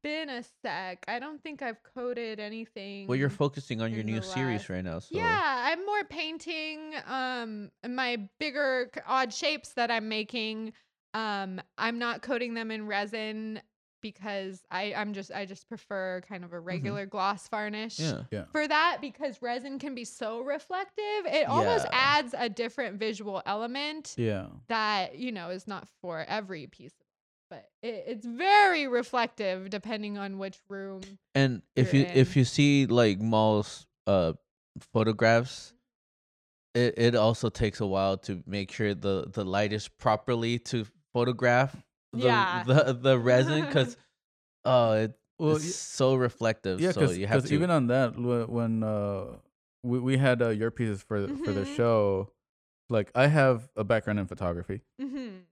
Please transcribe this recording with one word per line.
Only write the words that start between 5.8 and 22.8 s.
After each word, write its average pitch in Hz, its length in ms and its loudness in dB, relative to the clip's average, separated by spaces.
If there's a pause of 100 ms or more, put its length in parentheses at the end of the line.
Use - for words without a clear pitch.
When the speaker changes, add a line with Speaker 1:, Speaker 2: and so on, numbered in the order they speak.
Speaker 1:
more 415 180 -2
painting, 311 880 -8 (140)
um, 233 600 -6 (180)
my 247 400 -4 (120)
bigger 262 540 -2
c-, - 140 -10
odd 254 260 0
shapes - 400 -4
that 233 180 -2
I'm 220 180 -2
making. 220 640 -6 (400)
Um, 196 480 -6 (160)
I'm 233 220 -2
not 233 240 -4
coating 240 320 -2
them 226 160 -6
in 214 160 -8
resin 214 760 -6 (400)
because 196 680 -8
I, 196 240 -4
I'm 208 180 -4
just, 190 180 -10
I 202 140 -8
just 190 240 -18
prefer 185 580 -6
kind 185 160 -12
of 170 100 -14
a - 20 -12
Speaker 2:
Mm-hmm. 170 100 -12
Speaker 1:
regular 190 400 -4
gloss 196 440 -4
varnish 214 500 -6
Speaker 2:
Yeah. 156 320 -4
Speaker 3:
Yeah. 104 200 -6
Speaker 1:
for 302 160 0
that, 311 320 4
because 269 440 -8
resin 254 340 -6
can 269 160 -8
be 240 120 -10
so 226 360 -8
reflective. 370 840 -6
It 302 200 2
almost 269 380 2
Speaker 2:
Yeah. - 40 -6 (280)
Speaker 1:
adds 254 180 -2
a 233 140 -2
different 233 480 -6